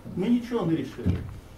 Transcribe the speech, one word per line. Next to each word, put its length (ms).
ми 120
нічого 380
не 100
рішили. 320